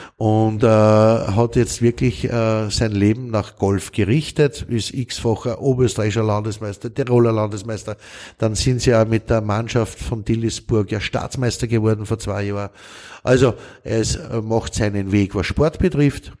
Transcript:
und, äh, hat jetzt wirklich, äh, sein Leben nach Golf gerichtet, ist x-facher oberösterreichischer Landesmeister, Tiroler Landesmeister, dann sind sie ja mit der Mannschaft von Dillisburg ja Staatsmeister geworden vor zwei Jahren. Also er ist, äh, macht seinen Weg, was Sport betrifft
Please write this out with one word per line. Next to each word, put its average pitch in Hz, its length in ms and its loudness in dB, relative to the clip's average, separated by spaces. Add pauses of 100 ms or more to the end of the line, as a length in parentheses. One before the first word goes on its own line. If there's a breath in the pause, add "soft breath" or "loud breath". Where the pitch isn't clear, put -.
(160 loud breath)
und, 110 460 2
äh, 117 60 6
hat 110 880 4
jetzt 120 260 0
wirklich, 120 480 0
äh, 110 400 0
sein 110 220 -2
Leben 110 380 2
nach 107 260 -4
Golf 98 340 0
gerichtet, 143 800 0
ist 113 260 -4
x-facher 117 680 -4
oberösterreichischer 113 600 0
Landesmeister, 107 720 -4
Tiroler 120 380 4
Landesmeister, 107 640 -4 (420 loud breath)
dann 110 160 0
sind 123 260 0
sie 123 100 2
ja 110 140 6
mit 110 240 -2
der 117 120 2
Mannschaft 107 580 -2
von 110 260 -6
Dillisburg 113 680 -2
ja 104 80 -4
Staatsmeister - 680 -4
geworden 110 400 0
vor 110 140 -4
zwei 101 240 -6
Jahren. 101 260 -6 (540 loud breath)
Also 123 300 4 (280 loud breath)
er 110 160 -4
ist, 113 180 0
äh, 117 240 -6
macht 110 340 -2
seinen 101 360 -2
Weg, 101 240 2
was 95 120 -2
Sport - 340 0
betrifft 143 600 0